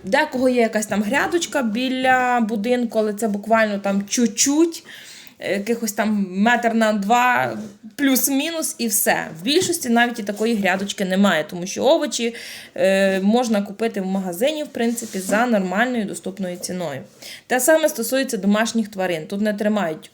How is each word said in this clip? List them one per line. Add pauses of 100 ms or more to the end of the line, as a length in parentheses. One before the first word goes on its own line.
В
декого
є
якась
там
грядочка
біля
будинку,
але
це
буквально
там
чуть-чуть, (560)
е,
якихось
там
метр
на
два, (380)
плюс-мінус,
і
все. (140)
В
більшості
навіть
і
такої
грядочки
немає,
тому
що
овочі, (400)
е,
можна
купити
в
магазині,
в
принципі,
за
нормальною
доступною
ціною. (460)
Те
саме
стосується
домашніх
тварин.
Тут
не
тримають